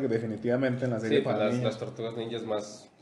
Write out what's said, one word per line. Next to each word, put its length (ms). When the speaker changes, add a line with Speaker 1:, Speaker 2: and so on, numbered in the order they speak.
Speaker 1:
definitivamente 760
en 80
la 80
serie 180
Speaker 2:
Sí, 60
pues 100
Speaker 1:
para 120
Speaker 2:
las, 100
Speaker 1:
niños. 160
Speaker 2:
las 80
Tortugas 360
Ninjas 280
más, 460